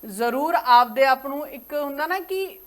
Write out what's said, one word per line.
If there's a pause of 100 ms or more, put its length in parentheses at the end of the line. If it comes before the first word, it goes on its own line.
ਜ਼ਰੂਰ
ਆਪਦੇ
ਆਪ
ਨੂੰ,
ਇੱਕ
ਹੁੰਦਾ
ਨਾ
ਕਿ